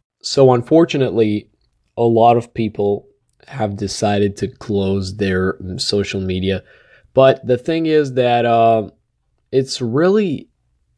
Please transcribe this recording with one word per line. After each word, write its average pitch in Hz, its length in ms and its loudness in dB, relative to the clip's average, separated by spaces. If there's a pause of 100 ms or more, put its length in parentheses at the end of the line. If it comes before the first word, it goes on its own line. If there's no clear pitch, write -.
(220)
So 131 300 4
unfortunately, 120 1000 0 (460)
a 117 80 -2
lot 117 320 4
of 120 180 -4
people 101 540 -4 (400)
have 110 300 -6
decided 101 600 -2
to 98 120 -6
close 98 680 -4
their 95 420 -2 (200)
social 101 420 -4
media. 92 440 -4 (540)
But 131 300 4
the 123 100 0
thing 160 300 -4
is 151 260 0
that, 120 320 0
uh, 113 440 2 (640)
it's 131 300 -4
really 165 680 -2 (480)